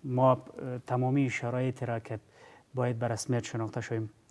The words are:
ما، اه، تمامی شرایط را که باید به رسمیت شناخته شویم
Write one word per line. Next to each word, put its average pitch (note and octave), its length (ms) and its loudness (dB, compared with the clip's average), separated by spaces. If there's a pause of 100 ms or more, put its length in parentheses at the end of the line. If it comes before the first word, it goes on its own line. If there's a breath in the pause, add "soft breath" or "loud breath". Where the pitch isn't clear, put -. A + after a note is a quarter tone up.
ما، C3 280 6
اه، B2+ 540 -6
تمامی B2+ 440 2
شرایط B2+ 520 -2
را A#2 160 -2
که A2 220 -8 (540 soft breath)
باید B2 240 0
به A#2 100 0
رسمیت A#2 360 0
شناخته A2+ 360 -4
شویم A2 300 -4 (200)